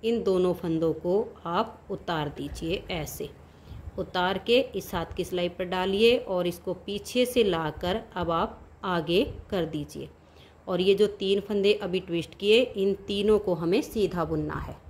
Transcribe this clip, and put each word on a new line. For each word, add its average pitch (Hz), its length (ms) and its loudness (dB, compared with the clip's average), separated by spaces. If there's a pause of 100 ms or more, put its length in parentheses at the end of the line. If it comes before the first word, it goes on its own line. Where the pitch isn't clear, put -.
इन 226 180 0
दोनों 180 320 4
फंदों 165 400 0
को 185 320 0 (200)
आप 196 440 -2
उतार 160 400 -4
दीजिए। 160 520 -6 (100)
ऐसे 151 360 -8 (680)
उतार 185 420 0
के 240 180 4 (160)
इस 190 200 -8
हाथ 170 220 -4
की 185 80 -4
सिलाई 175 260 -2
पर 185 160 -6
डालिए 196 520 4
और 180 280 -2
इसको 175 300 -4
पीछे 202 500 -2
से 247 180 2
लाकर 175 560 -2 (140)
अब 175 180 -2
आप 185 280 -2 (260)
आगे 175 380 2 (260)
कर 180 160 0
दीजिए। 151 420 -8 (600)
और 180 120 0
ये 196 140 6
जो 202 140 6
तीन 202 320 0
फंदे 202 340 2
अभी 190 260 -2
ट्विस्ट 170 340 -4
किए, 214 260 6
इन 202 340 0 (120)
तीनों 208 320 4
को 208 160 0
हमें 170 280 2
सीधा 175 420 0
बुनना 156 320 -2
है। - 200 -8 (140)